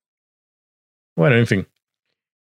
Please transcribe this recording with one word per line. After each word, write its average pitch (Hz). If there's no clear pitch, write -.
Bueno, 156
en 117
fin. 95